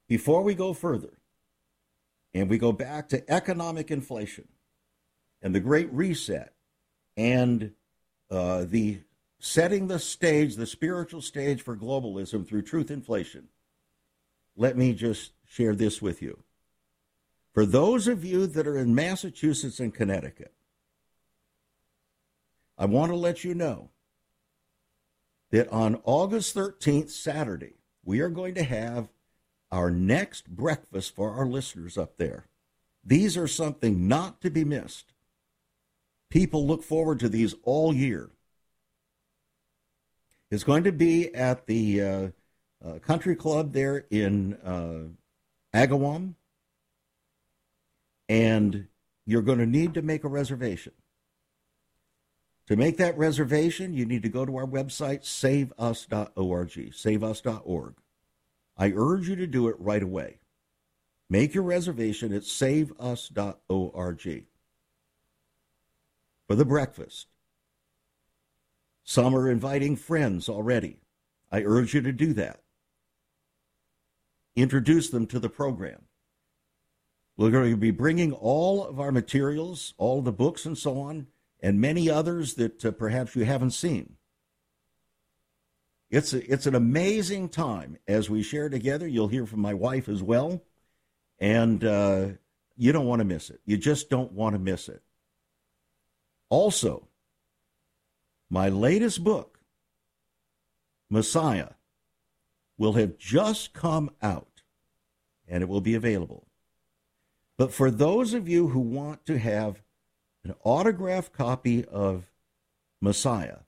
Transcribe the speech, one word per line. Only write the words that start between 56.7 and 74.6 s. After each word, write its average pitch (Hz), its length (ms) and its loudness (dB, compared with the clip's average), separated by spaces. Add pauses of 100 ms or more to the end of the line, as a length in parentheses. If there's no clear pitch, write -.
save 107 300 0
us 110 160 -4
dot 113 240 -6
org. 67 320 -6 (800)
I 98 180 2
urge 165 340 2
you 190 80 -2
to 180 100 -4
do 127 220 2
it 113 100 -2
right 104 240 0
away. 92 360 -6 (920)
Make 120 260 4
your 196 80 2
reservation 127 720 -2
at 104 120 -4
save 147 540 0
us 123 300 -6
dot 101 400 -6
org 90 800 -4 (2000)
for - 80 0
the 131 100 6
breakfast. - 640 -4 (1800)
Some 131 320 2
are 131 140 2
inviting 139 460 0
friends 120 520 -2
already. 107 520 -2 (520)
I 104 100 0
urge 113 300 4
you 147 80 4
to 127 120 -2
do 147 200 0
that. - 300 -4 (1900)
Introduce 135 540 4